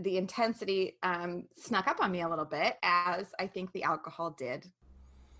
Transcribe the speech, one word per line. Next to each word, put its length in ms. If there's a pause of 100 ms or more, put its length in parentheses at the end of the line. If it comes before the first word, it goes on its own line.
the 140
intensity, 840
um, 420 (120)
snuck 320
up 120
on 100
me 120
a 60
little 160
bit, 380
as 440 (120)
I 80
think 260
the 120
alcohol 460
did 360 (720)